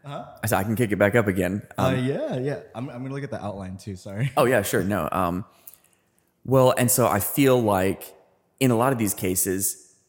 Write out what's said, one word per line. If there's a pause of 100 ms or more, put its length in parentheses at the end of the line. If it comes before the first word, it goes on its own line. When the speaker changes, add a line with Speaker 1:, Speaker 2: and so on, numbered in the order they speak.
Speaker 1:
Uh-huh. (180)
Speaker 2:
I
said,
"I
can
kick
it
back
up
again." (160)
Speaker 1:
Uh, (100)
Speaker 2:
Um,
Speaker 1:
yeah,
yeah. (140)
I'm,
I'm
gonna
look
at
the
outline
too.
Sorry.
Speaker 2:
Oh,
yeah,
sure.
No.
Um, (1000)
well,
and
so
I
feel
like (460)
in
a
lot
of
these
cases (160)